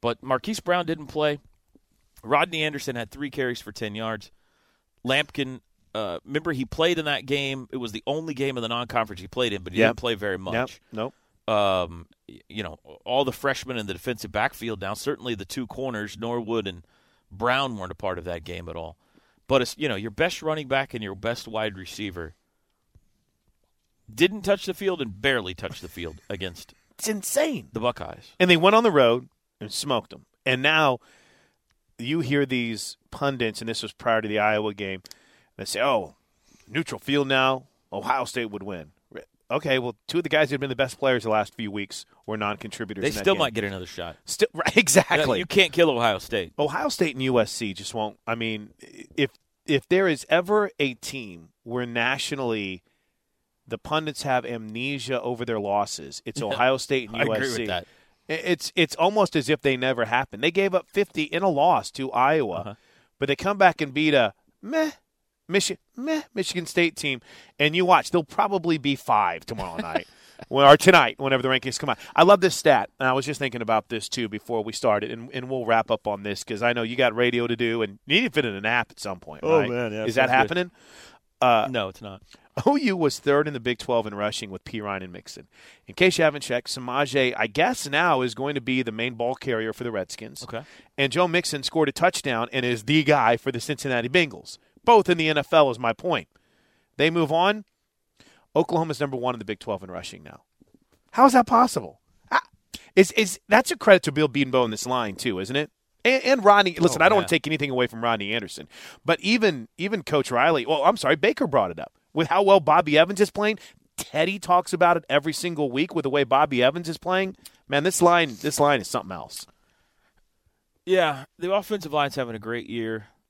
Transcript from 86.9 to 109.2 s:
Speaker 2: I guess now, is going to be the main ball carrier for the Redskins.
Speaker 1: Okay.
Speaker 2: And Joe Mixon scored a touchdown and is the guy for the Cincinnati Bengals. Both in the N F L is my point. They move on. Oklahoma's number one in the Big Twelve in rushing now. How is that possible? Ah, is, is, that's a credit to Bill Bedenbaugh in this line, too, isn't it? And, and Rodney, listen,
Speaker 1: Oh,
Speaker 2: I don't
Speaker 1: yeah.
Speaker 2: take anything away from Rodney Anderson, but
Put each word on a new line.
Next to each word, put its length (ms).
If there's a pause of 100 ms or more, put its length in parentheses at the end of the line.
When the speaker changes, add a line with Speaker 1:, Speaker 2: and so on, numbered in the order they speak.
Speaker 2:
I 100
guess 400
now, 340
is 140
going 200
to 60
be 200
the 100
main 240
ball 200
carrier 360
for 140
the 60
Redskins. 520
Speaker 1:
Okay. 200 (340)
Speaker 2:
And 140
Joe 180
Mixon 340
scored 240
a 60
touchdown 580
and 140
is 180
the 200
guy 340
for 160
the 80
Cincinnati 480
Bengals. 480 (260)
Both 260
in 80
the 120
N 80
F 160
L 180
is 80
my 140
point. 340 (720)
They 120
move 220
on. 320 (920)
Oklahoma's 440
number 160
one 200
in 40
the 60
Big 140
Twelve 220
in 100
rushing 320
now. 180 (720)
How 140
is 80
that 140
possible? 540 (280)
Ah, 120 (520)
is, 200
is, 340
that's 240
a 60
credit 260
to 80
Bill 160
Bedenbaugh 380
in 60
this 160
line, 280
too, 240
isn't 160
it? 160 (320)
And, 220
and 180
Rodney, 320
listen, 260
Speaker 1:
Oh, 40
Speaker 2:
I 40
don't 120
Speaker 1:
yeah. 60
Speaker 2:
take 200
anything 220
away 180
from 160
Rodney 300
Anderson, 340 (380)
but 160